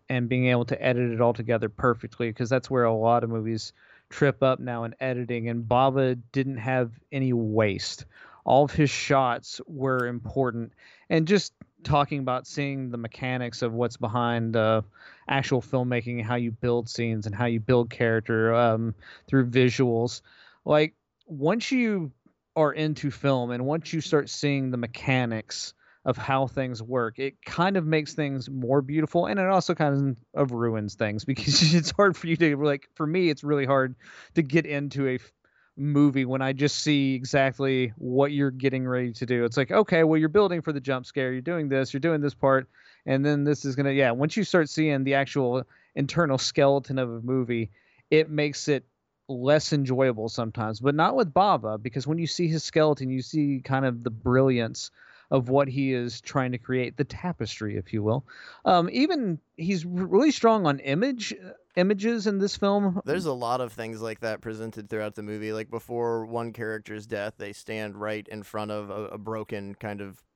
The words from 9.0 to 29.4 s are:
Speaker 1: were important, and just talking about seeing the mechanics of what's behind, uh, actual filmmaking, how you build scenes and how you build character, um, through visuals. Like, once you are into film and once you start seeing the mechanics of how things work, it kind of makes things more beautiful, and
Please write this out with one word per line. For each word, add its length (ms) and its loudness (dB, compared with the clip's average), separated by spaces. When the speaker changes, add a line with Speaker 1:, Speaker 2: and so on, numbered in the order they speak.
Speaker 1:
were 400 -2
important, 640 -4
and 180 2
just 260 2
talking 380 2
about 260 -2
seeing 440 -6
the 60 -8
mechanics 680 -6
of 100 0
what's 240 -2
behind, 580 0
uh, 280 4
actual 320 0
filmmaking, 640 -2
how 140 -2
you 160 -2
build 360 -2
scenes 380 -4
and 80 -6
how 120 -2
you 120 0
build 320 2
character, 640 2
um, 400 2
through 200 4
visuals. 760 2
Like, 300 2
once 460 -2
you 400 0
are 180 4
into 380 -2
film 400 0
and 140 -4
once 280 -4
you 80 -4
start 280 0
seeing 420 -2
the 60 -4
mechanics 960 -4
of 120 0
how 300 0
things 360 -6
work, 360 -2
it 240 -8
kind 340 -2
of 100 0
makes 280 0
things 360 -4
more 320 2
beautiful, 440 0
and 140 0